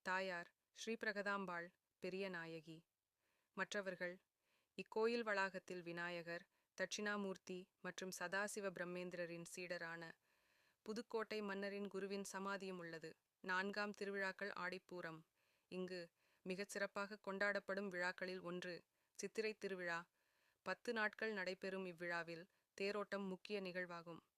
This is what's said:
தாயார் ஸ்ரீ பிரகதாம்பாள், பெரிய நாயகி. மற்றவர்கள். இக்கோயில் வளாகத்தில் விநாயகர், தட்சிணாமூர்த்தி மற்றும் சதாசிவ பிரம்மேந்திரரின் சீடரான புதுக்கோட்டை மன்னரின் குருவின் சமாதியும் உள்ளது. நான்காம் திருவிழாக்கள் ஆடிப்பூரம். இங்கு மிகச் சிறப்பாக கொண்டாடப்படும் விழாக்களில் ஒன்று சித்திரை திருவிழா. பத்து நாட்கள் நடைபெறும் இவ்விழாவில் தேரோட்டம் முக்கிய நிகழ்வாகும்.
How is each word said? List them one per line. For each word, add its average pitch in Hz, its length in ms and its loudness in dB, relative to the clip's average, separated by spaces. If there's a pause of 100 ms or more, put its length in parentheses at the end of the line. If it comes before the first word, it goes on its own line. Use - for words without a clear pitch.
தாயார் 185 500 2 (240)
ஸ்ரீ - 180 0
பிரகதாம்பாள், 196 720 2 (320)
பெரிய 190 300 0
நாயகி. 165 540 -6 (680)
மற்றவர்கள். 185 680 0 (580)
இக்கோயில் 226 460 4
வளாகத்தில் 190 580 2
விநாயகர், 170 640 -4 (320)
தட்சிணாமூர்த்தி 190 880 0 (160)
மற்றும் 185 380 -4
சதாசிவ 196 500 2
பிரம்மேந்திரரின் 175 760 -2 (100)
சீடரான 170 560 -4 (720)
புதுக்கோட்டை 220 600 0
மன்னரின் 202 460 0
குருவின் 196 360 0
சமாதியும் 196 540 -2
உள்ளது. 165 380 -8 (240)
நான்காம் 202 540 2
திருவிழாக்கள் 196 580 0
ஆடிப்பூரம். 180 680 -4 (480)
இங்கு 180 420 -4 (320)
மிகச் 185 280 0
சிறப்பாக 202 560 0
கொண்டாடப்படும் 196 640 2
விழாக்களில் 180 520 0
ஒன்று 175 400 -4 (340)
சித்திரை 214 380 0
திருவிழா. 180 500 0 (580)
பத்து 190 320 0
நாட்கள் 220 400 4
நடைபெறும் 190 520 0
இவ்விழாவில் 170 600 -2 (360)
தேரோட்டம் 202 460 2
முக்கிய 196 340 -2
நிகழ்வாகும். 170 600 -4 (160)